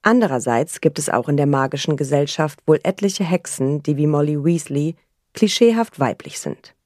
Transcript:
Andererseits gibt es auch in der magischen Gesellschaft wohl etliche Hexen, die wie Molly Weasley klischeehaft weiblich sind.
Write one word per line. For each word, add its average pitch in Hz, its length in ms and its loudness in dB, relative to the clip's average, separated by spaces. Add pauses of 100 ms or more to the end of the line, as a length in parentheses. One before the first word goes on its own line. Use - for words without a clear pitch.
Andererseits 151 760 2
gibt 156 180 2
es 147 100 -6
auch 123 200 0
in 143 80 2
der 143 100 2
magischen 139 500 0
Gesellschaft 147 680 -2
wohl 156 160 4
etliche 196 420 -2
Hexen, 147 580 -4
die 147 140 -2
wie 147 100 0
Molly 147 360 0
Weasley 156 540 -2 (380)
klischeehaft 226 680 2
weiblich - 380 -4
sind. - 360 -12 (100)